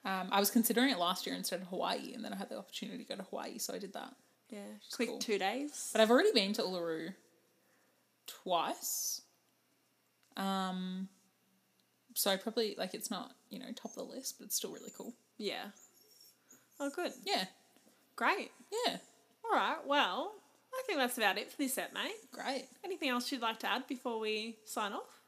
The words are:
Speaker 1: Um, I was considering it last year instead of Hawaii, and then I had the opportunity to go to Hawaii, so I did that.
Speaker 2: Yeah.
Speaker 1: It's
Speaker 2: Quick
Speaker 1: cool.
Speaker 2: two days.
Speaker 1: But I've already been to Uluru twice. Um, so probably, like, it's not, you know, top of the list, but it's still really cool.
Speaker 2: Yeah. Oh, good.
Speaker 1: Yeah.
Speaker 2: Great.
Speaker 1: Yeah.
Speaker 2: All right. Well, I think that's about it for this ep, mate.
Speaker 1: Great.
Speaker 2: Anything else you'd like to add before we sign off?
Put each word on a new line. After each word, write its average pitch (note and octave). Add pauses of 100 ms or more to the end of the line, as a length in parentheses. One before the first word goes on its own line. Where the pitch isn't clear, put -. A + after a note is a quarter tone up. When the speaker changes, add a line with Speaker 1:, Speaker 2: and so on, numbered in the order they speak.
Speaker 1:
Um, F#3+
I G3
was G3+
considering A#3+
it G3
last F3
year F3+
instead F#3
of F#3
Hawaii, -
and -
then G3+
I G3
had G3
the A3
opportunity G3
to -
go G3
to G3
Hawaii, -
so -
I F#3
did G3
that. - (360)
Speaker 2:
Yeah. G#3 (260)
Speaker 1:
It's -
Speaker 2:
Quick A#3
Speaker 1:
cool. -
Speaker 2:
two G3+
days. A#3+
Speaker 1:
But A3
I've A3
already F4+
been G#3
to -
Uluru E3+ (1120)
twice. - (1120)
Um, F#3 (1040)
so G3
probably, G#3+
like, -
it's -
not, - (180)
you G3+
know, -
top -
of -
the - (120)
list, -
but -
it's -
still D#3
really -
cool. - (220)
Speaker 2:
Yeah. G3 (1160)
Oh, C#4
good. F4+ (120)
Speaker 1:
Yeah. F#4+ (720)
Speaker 2:
Great. D4 (360)
Speaker 1:
Yeah. - (480)
Speaker 2:
All G#4+
right. A#3 (100)
Well, C#4 (420)
I C5
think F#4
that's B3
about G3+
it -
for -
this C4
ep, E3+
mate. A#3+ (200)
Speaker 1:
Great. B3+ (180)
Speaker 2:
Anything E4+
else B3
you'd B3+
like A3+
to G3+
add B3
before A#3+
we A3
sign G#3
off? G4